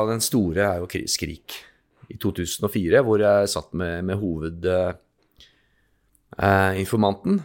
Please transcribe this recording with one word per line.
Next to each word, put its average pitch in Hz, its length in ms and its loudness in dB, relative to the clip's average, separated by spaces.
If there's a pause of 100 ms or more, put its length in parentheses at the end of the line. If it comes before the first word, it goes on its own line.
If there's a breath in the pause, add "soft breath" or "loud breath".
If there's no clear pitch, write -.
(100)
den 113 100 -2
store 101 460 0
er 87 160 -2
jo 87 80 -10
kri-, - 180 -6
Skrik - 520 -8 (500 soft breath)
i 110 60 -14
to 98 160 -2
tusen - 320 -6
og 101 80 -2
fire, 104 320 4
hvor 107 160 4
jeg 101 320 4
satt - 220 -6
med, 87 280 -4
med 95 160 -2
hoved, 85 480 -4
eh, 92 260 0 (1500 soft breath)
eh, 95 380 4
informanten, 107 640 0